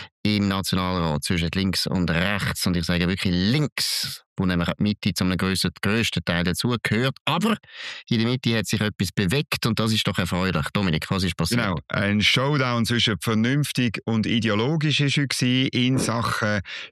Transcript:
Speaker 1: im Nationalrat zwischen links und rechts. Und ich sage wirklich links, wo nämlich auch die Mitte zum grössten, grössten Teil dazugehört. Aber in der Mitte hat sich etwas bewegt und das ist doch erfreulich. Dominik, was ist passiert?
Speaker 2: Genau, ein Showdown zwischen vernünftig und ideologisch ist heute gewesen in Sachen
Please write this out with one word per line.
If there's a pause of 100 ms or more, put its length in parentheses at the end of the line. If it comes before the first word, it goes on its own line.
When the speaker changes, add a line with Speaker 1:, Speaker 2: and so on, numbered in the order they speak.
(220)
Speaker 1:
im
Nationalrat
zwischen
links
und
rechts.
Und
ich
sage
wirklich
links, (140)
wo
nämlich
auch
die
Mitte
zum
grössten, (100)
grössten
Teil
dazugehört.
Aber (520)
in
der
Mitte
hat
sich
etwas
bewegt
und
das
ist
doch
erfreulich.
Dominik,
was
ist
passiert?
Speaker 2:
Genau, (120)
ein
Showdown
zwischen
vernünftig
und
ideologisch
ist
heute
gewesen
in
Sachen (320)